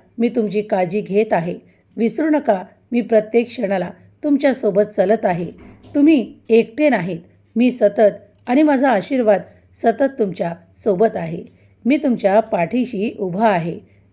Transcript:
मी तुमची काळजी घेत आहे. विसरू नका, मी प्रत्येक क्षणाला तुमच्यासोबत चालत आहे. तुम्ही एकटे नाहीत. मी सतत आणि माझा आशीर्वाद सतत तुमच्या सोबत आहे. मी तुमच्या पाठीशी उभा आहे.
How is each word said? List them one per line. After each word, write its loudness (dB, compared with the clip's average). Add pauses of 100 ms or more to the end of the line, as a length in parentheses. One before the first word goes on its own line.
(180)
मी 0
तुमची -2
काळजी -2
घेत -2
आहे. -2 (380)
विसरू -2
नका, 0 (280)
मी 0
प्रत्येक 0
क्षणाला -4 (340)
तुमच्यासोबत 0
चालत 0
आहे. -2 (440)
तुम्ही 2 (140)
एकटे 2
नाहीत. -2 (360)
मी 2
सतत 2 (340)
आणि 2
माझा 2
आशीर्वाद 2 (420)
सतत 0
तुमच्या -4 (300)
सोबत 2
आहे. -10 (400)
मी 2
तुमच्या 2
पाठीशी -4
उभा -2
आहे. -2 (340)